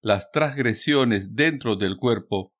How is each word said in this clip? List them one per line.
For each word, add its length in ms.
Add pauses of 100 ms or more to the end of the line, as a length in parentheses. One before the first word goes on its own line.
las 300
transgresiones 1040
dentro 400
del 220
cuerpo 640